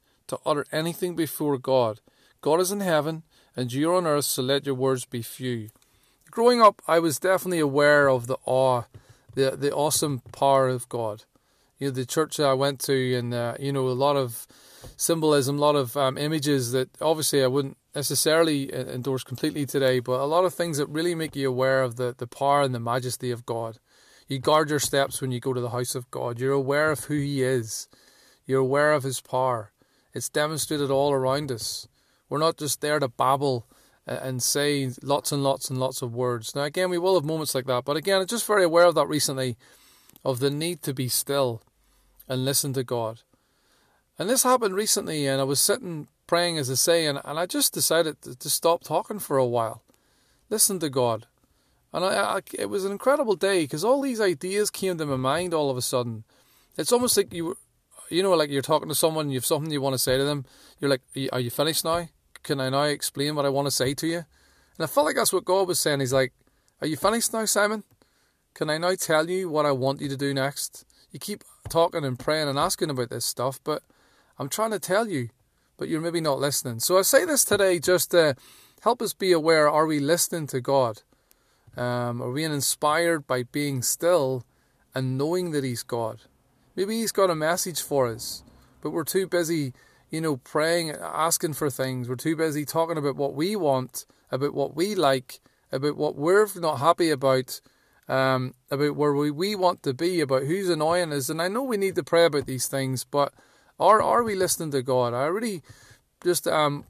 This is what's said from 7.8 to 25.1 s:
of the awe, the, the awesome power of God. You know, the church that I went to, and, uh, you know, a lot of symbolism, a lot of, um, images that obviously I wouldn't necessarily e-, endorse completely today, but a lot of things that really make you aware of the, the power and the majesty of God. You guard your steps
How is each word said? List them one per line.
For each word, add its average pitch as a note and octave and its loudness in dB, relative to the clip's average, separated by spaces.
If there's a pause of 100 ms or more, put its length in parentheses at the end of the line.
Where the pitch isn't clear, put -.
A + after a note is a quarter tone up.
of B2+ 2
the B2+ -4
awe, B2+ 2 (500)
the, C3+ 0
the C#3 -2
awesome D3 -2
power C3+ 4
of B2+ -6
God. A2 -6 (520)
You C#3 -4
know, C3+ -4
the B2+ -4
church D#3+ -2
that D3+ 2
I C3+ 4
went C3+ 0
to, C3 0
and, A#2+ -4
uh, A#2+ -4
you C#3 -4
know, C3+ 0
a B2+ 0
lot C#3 2
of B2+ -4 (480)
symbolism, D3 2
a - 2
lot D3 4
of, C3 -2
um, C#3 0
images C#3+ -2
that C3 0 (100)
obviously D#3 2
I B2+ 2
wouldn't C3+ -2 (160)
necessarily D3 2
e-, C#3 -8
endorse B2+ -6
completely D3 -4
today, C3 2
but B2+ -2
a C#3 0
lot E3 2
of F3 0
things E3+ -4
that D3 -4
really E3 -2
make D#3+ -6
you C#3 -2
aware C3 2
of A#2+ -4
the, B2 -4
the B2+ -8
power C#3+ 2
and C3 0
the A#2+ -4
majesty B2 -4
of A#2+ -8
God. A2+ -6 (500)
You C#3 -6
guard D3+ 4
your D3 0
steps - 0